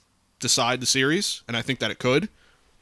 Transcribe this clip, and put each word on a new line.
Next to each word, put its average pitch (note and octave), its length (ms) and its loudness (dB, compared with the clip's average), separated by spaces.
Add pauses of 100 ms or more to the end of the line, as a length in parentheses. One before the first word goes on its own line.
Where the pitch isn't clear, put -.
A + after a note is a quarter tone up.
(400)
decide B2 420 2
the A#2+ 40 -4
series, C#3+ 600 0
and A#2 80 -4
I A2+ 60 -2
think B2+ 180 -4
that A2 120 -2
it - 80 -10
could. C#3+ 280 2 (540)